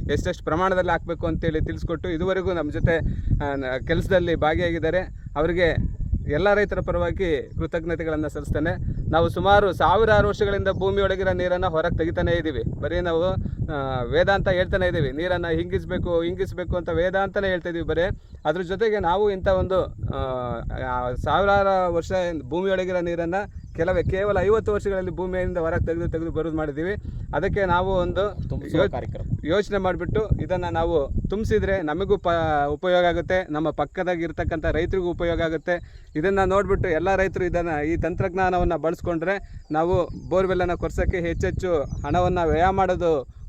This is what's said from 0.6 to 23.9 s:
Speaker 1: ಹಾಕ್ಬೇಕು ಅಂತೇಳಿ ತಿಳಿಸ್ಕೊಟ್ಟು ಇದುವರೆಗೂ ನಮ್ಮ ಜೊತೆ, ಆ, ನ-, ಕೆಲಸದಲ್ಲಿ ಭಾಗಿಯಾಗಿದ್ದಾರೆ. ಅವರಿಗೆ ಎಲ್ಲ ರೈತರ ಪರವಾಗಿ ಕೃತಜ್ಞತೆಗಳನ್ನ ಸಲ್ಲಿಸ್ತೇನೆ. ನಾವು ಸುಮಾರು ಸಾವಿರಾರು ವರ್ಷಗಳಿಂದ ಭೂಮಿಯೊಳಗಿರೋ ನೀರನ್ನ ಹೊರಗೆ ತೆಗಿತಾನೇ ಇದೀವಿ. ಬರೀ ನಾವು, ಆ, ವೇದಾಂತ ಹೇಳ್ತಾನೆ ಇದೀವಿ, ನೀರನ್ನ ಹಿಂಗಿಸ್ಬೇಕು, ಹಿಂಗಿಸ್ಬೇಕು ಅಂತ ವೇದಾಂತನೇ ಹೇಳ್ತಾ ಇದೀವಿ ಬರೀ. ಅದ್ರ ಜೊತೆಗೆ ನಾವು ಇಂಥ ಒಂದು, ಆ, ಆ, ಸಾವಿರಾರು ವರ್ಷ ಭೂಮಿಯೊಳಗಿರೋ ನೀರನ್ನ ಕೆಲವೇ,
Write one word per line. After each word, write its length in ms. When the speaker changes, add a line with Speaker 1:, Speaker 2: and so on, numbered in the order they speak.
Speaker 1:
ಹಾಕ್ಬೇಕು 360
ಅಂತೇಳಿ 340
ತಿಳಿಸ್ಕೊಟ್ಟು 480
ಇದುವರೆಗೂ 440
ನಮ್ಮ 180
ಜೊತೆ, 260
ಆ, 100
ನ-, 320
ಕೆಲಸದಲ್ಲಿ 480
ಭಾಗಿಯಾಗಿದ್ದಾರೆ. 640
ಅವರಿಗೆ 640
ಎಲ್ಲ 260
ರೈತರ 280
ಪರವಾಗಿ 680
ಕೃತಜ್ಞತೆಗಳನ್ನ 680
ಸಲ್ಲಿಸ್ತೇನೆ. 720
ನಾವು 180
ಸುಮಾರು 440
ಸಾವಿರಾರು 540
ವರ್ಷಗಳಿಂದ 400
ಭೂಮಿಯೊಳಗಿರೋ 680
ನೀರನ್ನ 320
ಹೊರಗೆ 320
ತೆಗಿತಾನೇ 340
ಇದೀವಿ. 320
ಬರೀ 360
ನಾವು, 320
ಆ, 320
ವೇದಾಂತ 460
ಹೇಳ್ತಾನೆ 380
ಇದೀವಿ, 240
ನೀರನ್ನ 360
ಹಿಂಗಿಸ್ಬೇಕು, 720
ಹಿಂಗಿಸ್ಬೇಕು 560
ಅಂತ 120
ವೇದಾಂತನೇ 580
ಹೇಳ್ತಾ 220
ಇದೀವಿ 160
ಬರೀ. 160
ಅದ್ರ 160
ಜೊತೆಗೆ 380
ನಾವು 320
ಇಂಥ 160
ಒಂದು, 380
ಆ, 320
ಆ, 280
ಸಾವಿರಾರು 760
ವರ್ಷ 180
ಭೂಮಿಯೊಳಗಿರೋ 520
ನೀರನ್ನ 340
ಕೆಲವೇ, 280